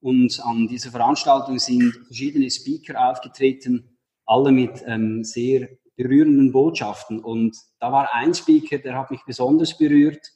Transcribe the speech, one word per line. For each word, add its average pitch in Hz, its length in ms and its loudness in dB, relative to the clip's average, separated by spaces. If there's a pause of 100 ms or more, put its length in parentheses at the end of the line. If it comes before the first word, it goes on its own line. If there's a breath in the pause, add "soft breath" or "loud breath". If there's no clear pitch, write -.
und 127 400 2
an 113 240 -2
dieser 123 240 -10
Veranstaltung 135 680 0
sind 123 340 0 (140)
verschiedene 135 440 -4
Speaker 131 580 -4
aufgetreten, 127 880 -4 (280)
alle 131 260 4
mit, 127 340 0
ähm, 110 380 -4
sehr 123 460 -4 (260)
berührenden 139 560 4
Botschaften. 117 720 -2
Und 113 320 -2 (240)
da 120 140 -4
war 135 200 0
ein 135 200 0
Speaker, - 460 0
der 127 180 -10
hat 131 140 -8
mich 127 140 -12
besonders 143 520 0
berührt 147 420 4 (160)